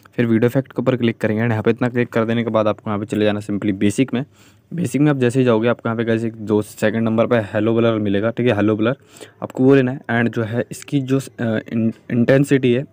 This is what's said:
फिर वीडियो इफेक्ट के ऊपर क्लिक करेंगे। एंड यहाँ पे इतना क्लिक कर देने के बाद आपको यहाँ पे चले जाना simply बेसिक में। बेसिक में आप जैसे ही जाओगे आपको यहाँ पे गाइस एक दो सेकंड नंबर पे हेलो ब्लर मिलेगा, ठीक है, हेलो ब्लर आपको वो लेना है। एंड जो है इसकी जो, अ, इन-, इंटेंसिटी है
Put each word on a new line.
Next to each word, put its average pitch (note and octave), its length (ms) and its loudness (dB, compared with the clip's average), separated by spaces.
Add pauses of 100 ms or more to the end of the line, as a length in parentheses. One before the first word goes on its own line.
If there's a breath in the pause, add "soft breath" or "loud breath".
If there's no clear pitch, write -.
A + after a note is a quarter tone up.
(160 loud breath)
फिर A#2+ 100 0
वीडियो A#2 220 2
इफेक्ट C3 240 -2
के B2 100 -4
ऊपर B2+ 140 2
क्लिक A#2 220 -2
करेंगे। A2 240 -2
एंड A#2 100 0
यहाँ G#2+ 120 -2
पे A#2 80 2
इतना A#2+ 180 -2
क्लिक A#2+ 200 -2
कर A2+ 160 0
देने A#2 180 -2
के A2+ 60 -4
बाद A2 180 2
आपको G#2 220 -4
यहाँ G#2 100 -4
पे G#2+ 60 -4
चले G#2 200 0
जाना G#2 160 0
simply G#2 340 -4
बेसिक G#2 380 0
में। B2+ 100 -2 (480 soft breath)
बेसिक D3 300 -2
में D3+ 100 4
आप C#3 60 0
जैसे B2 220 2
ही B2+ 60 4
जाओगे A#2+ 220 2
आपको A#2 220 -2
यहाँ A2+ 80 -4
पे A#2 60 -4
गाइस A2+ 200 -2
एक A2+ 120 -6 (100)
दो G#2+ 160 2
सेकंड A2 420 -2
नंबर A2+ 240 2
पे A#2+ 100 2 (160)
हेलो A2 220 0
ब्लर A#2 240 2
मिलेगा, G2+ 320 0
ठीक A#2+ 160 -2
है, A2+ 80 2
हेलो G#2 200 2
ब्लर A2 200 -2 (480 loud breath)
आपको - 200 -4
वो C#3 120 8
लेना B2+ 160 2
है। C3 80 -10 (120)
एंड A#2 180 0
जो A2+ 140 -4
है A2+ 280 -4
इसकी - 300 -4
जो, C3 180 0
अ, A2+ 400 -4 (120)
इन-, A2+ 220 0 (180)
इंटेंसिटी C3 640 4
है C3+ 180 -2